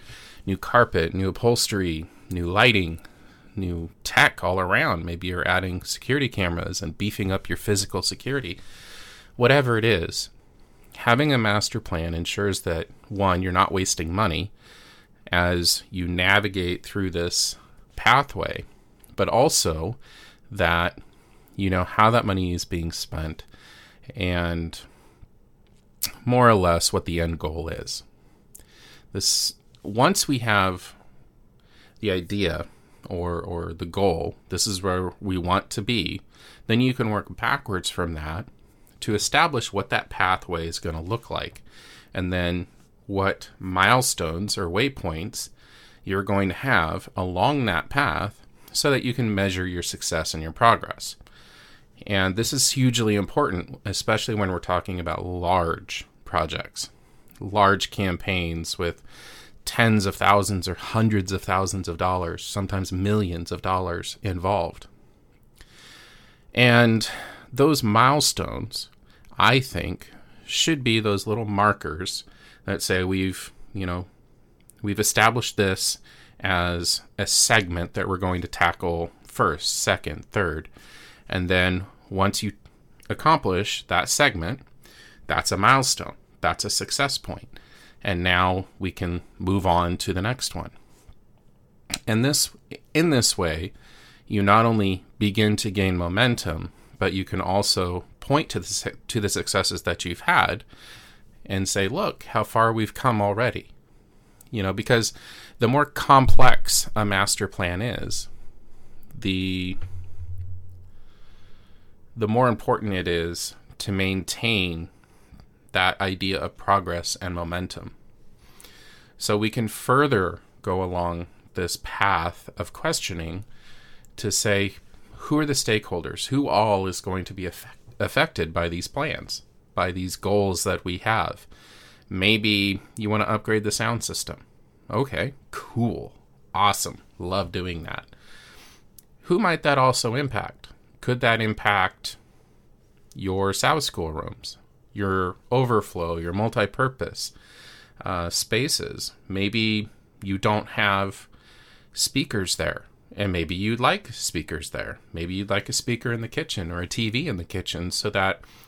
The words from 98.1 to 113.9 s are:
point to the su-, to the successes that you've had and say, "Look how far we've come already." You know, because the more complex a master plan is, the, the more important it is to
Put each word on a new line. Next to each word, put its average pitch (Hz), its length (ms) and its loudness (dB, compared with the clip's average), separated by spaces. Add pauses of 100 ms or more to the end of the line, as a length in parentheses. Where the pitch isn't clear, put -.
point 151 300 0
to 101 100 -6
the 87 80 -8
su-, - 300 -6 (100)
to 120 120 -4
the 101 80 0
successes 92 540 0
that - 240 -4
you've - 160 -6
had 151 420 2 (840)
and 95 200 -2
say, 98 200 0
"Look 160 380 -4
how 107 180 -2
far 113 280 4
we've 110 220 -2
come 113 300 0
already." 104 460 -2 (840)
You 110 100 -4
know, 95 120 0
because 110 380 2 (460)
the 117 100 4
more 143 180 4
complex - 1080 12
a 107 100 4
master 101 420 2
plan 90 340 -2
is, - 480 -4 (880)
the, 92 600 -2 (2500)
the 110 120 0
more 120 220 4
important 107 440 0
it 90 140 -2
is 85 480 -2 (240)
to - 120 -6